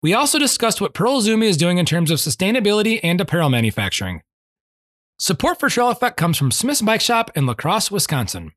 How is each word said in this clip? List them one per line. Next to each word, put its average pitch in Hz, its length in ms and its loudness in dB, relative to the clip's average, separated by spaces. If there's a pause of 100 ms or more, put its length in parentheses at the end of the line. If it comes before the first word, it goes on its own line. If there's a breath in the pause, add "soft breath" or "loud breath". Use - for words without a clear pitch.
We 160 120 2
also 277 220 2
discussed 233 440 0
what - 140 -4
Pearl 247 260 0
Izumi 220 240 2
is 202 120 2
doing 175 220 2
in 170 80 2
terms 160 240 0
of 160 80 0
sustainability 208 840 0
and 170 160 0
apparel 165 300 0
manufacturing. 101 720 -2 (960)
Support 320 400 -2
for 285 80 2
Trail 240 220 2
Effect 240 260 -2
comes 170 200 0
from 135 140 0
Smith's 262 320 -2
Bike 220 180 2
Shop 226 360 0
in 143 100 0
La 120 80 -2
Crosse, 190 380 -2
Wisconsin. 120 640 -4